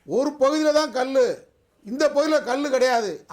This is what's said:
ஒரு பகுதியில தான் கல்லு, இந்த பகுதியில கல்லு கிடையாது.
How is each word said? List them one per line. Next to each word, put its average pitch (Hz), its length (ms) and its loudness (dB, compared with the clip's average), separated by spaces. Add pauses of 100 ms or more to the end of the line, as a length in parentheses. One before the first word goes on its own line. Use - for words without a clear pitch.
ஒரு 277 240 -2 (100)
பகுதியில 302 340 2
தான் 302 180 2
கல்லு, 262 340 0 (600)
இந்த 254 240 -4
பகுதியில 302 340 0
கல்லு 269 260 -2
கிடையாது. 240 420 0 (220)